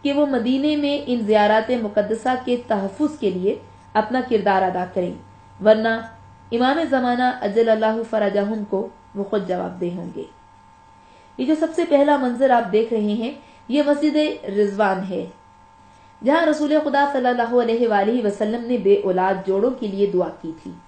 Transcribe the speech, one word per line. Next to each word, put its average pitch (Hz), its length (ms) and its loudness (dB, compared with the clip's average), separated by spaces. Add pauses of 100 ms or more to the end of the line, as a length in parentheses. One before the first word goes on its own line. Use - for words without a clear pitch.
کہ 277 120 -2
وہ 285 120 4
مدینے 269 500 0
میں 285 300 0
ان 240 200 -2
زیارات 214 460 4 (100)
مقدسہ 214 520 -2 (120)
کے 247 100 0 (120)
تحفظ 208 520 -2
کے 202 100 0
لیے 185 260 -2 (380)
اپنا 240 360 0
کردار 196 320 2
ادا 180 320 -2
کریں، 180 180 -2 (540)
ورنہ 220 220 4 (640)
امام 254 280 2 (100)
زمانہ 247 340 0 (180)
اجل 214 280 2
اللہ 220 300 2 (100)
فرجہم 208 600 -2
کو 196 180 -4 (280)
وہ 202 80 -6
خود 196 240 -4
جواب 180 340 -6
دہ 175 140 -4
ہوں 175 200 -10
گے۔ - 80 -10 (1120)
یہ 254 80 -2
جو 302 140 2
سب 320 160 0
سے 339 140 0
پہلا 285 280 4
منظر 262 320 0
آپ 226 220 2
دیکھ 226 220 0
رہے 208 260 0
ہیں، 233 120 -6 (360)
یہ 285 180 2
مسجد 294 300 2 (420)
رضوان 196 520 0
ہے، 175 160 -6 (1000)
جہاں 320 200 4
رسول 302 280 2 (100)
خدا 285 280 2
صلی 254 160 0
اللہ 240 340 0
علیہ 226 260 2
وآلہ 214 380 2
وسلم 214 400 -2
نے 247 120 0
بے 196 260 6
اولاد 185 440 0
جوڑوں 196 240 0
کے 240 160 -8
لیے 196 260 0
دعا 175 160 0 (120)
کی 160 100 -10 (120)
تھی۔ - 80 -14 (160)